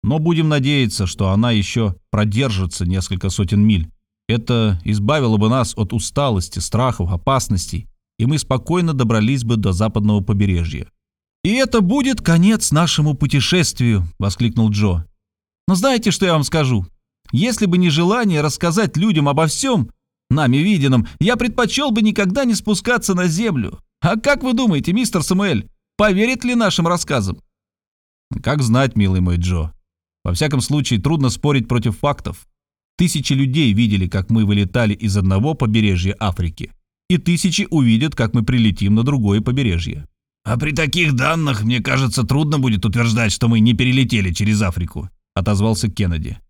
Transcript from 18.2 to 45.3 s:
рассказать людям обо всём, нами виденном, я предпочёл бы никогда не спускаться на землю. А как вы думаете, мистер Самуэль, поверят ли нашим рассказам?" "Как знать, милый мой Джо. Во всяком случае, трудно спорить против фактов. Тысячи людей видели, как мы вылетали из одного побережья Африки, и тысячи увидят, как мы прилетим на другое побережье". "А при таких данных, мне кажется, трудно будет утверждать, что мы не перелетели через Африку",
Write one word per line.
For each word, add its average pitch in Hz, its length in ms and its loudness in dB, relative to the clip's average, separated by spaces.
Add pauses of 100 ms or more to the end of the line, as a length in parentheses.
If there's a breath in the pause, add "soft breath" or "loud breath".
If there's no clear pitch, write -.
рассказать 165 560 -2
людям 156 320 2
обо 151 180 2
всём, 220 420 -2 (400)
нами 127 280 2
виденном, 143 500 2 (120 loud breath)
я 226 180 2
предпочёл 247 540 -2
бы 226 100 0
никогда 214 420 0
не 233 120 2
спускаться 214 580 -2
на 180 140 0
землю. 170 520 -2 (220)
А 190 160 2
как 277 260 0
вы 254 100 -2
думаете, 208 400 0
мистер 202 300 -2
Самуэль, 185 460 0 (280)
поверят 208 460 0
ли 247 120 -2
нашим 185 320 0
рассказам?" 143 520 -2 (1040)
"Как 143 180 0
знать, 123 360 2
милый 92 240 2
мой 87 160 0
Джо. 85 340 -2 (540)
Во 90 80 -2
всяком 143 260 0
случае, 127 400 0
трудно 143 300 0
спорить 139 400 -2
против 117 300 -2
фактов. - 480 -6 (500)
Тысячи 160 340 0
людей 135 400 2
видели, 101 360 2
как 92 220 -4
мы 113 160 2
вылетали 104 480 0
из 101 220 -2
одного 101 380 2
побережья 104 640 0
Африки, 85 540 -4 (360)
и 175 80 4
тысячи 170 520 0
увидят, 135 440 2
как 113 200 -2
мы 120 100 2
прилетим 107 520 2
на 113 80 2
другое 113 360 2
побережье". 98 640 -2 (400)
"А 110 120 -2
при 147 140 -4
таких 151 420 0
данных, 139 500 -2
мне 117 180 0
кажется, 131 420 -2
трудно 147 360 0
будет 117 260 0
утверждать, 113 460 0
что - 160 0
мы 113 120 4
не 117 140 6
перелетели 123 580 2
через 104 300 0
Африку", 87 480 -4 (260)